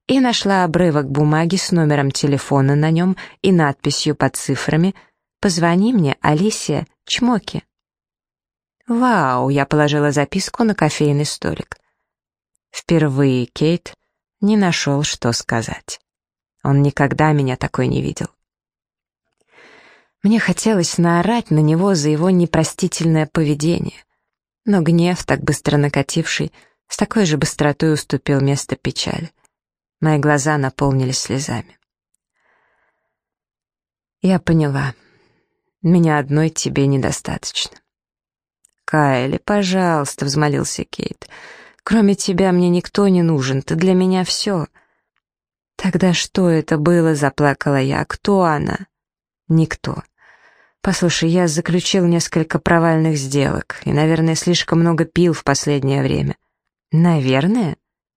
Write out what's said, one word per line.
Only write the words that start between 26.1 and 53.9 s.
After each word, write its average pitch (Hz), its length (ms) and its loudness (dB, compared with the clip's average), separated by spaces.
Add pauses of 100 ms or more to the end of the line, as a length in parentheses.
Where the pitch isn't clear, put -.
с - 80 -12
такой 208 300 0
же 151 100 0
быстротой 147 560 0
уступил 143 480 -2
место 139 340 -2
печали. - 560 -8 (680)
Мои 156 180 2
глаза 147 400 0
наполнились 135 640 -2
слезами. 123 580 -8 (2500)
"Я 185 180 2
поняла. 139 560 0 (880)
Меня 165 360 4
одной 147 320 0
тебе 139 360 -2
недостаточно". - 920 -4 (1080)
"Кайли, 139 540 0
пожалуйста", — 185 880 -2
взмолился 143 580 -2
Кейт. - 440 -12 (540)
"Кроме 202 320 4
тебя 190 380 0
мне 180 160 2
никто 180 400 0
не 180 140 4
нужен, 135 400 0
ты - 120 -4
для 185 200 2
меня 185 300 0
всё". 180 420 -4 (1120)
"Тогда 180 360 0
что 180 380 0
это 160 280 0
было?" — 160 380 2
заплакала 143 640 0
я. 135 240 -2
"Кто - 380 -2
она?" 165 440 -2 (640)
"Никто. 160 540 -2 (800)
Послушай, 170 480 0
я 175 180 2
заключил 175 580 0
несколько 170 520 -2
провальных 160 580 2
сделок 139 680 -4
и, 147 80 -2